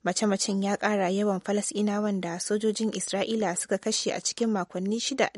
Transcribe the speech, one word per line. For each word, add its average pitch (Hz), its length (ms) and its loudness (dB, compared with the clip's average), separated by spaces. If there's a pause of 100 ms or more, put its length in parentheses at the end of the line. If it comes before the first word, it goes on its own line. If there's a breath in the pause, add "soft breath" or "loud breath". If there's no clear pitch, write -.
Mace-macen 196 580 2
ya 196 140 2
ƙara 202 320 2
yawan 196 320 2
Falasɗinawan 208 800 0
da 175 180 -4
sojojin 214 540 0
Isra'ila 196 640 -2
suka - 220 -2
kashe - 320 0
a 156 100 -4
cikin - 300 0
makonni 196 480 -2
shida 240 400 0